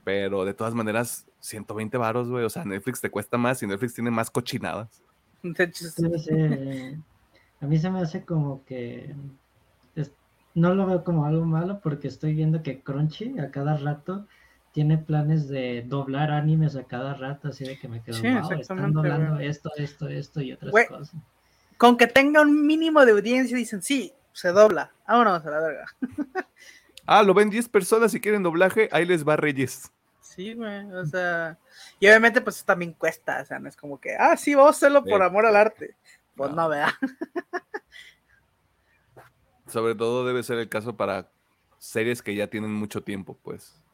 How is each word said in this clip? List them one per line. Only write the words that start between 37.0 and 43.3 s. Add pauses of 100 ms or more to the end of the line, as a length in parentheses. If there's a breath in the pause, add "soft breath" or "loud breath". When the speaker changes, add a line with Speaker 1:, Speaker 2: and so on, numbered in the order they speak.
Speaker 2:
<laughs> (1900 soft breath)
Speaker 1:
Sobre
todo
debe
ser
el
caso
para (480)
series
que
ya
tienen
mucho
tiempo,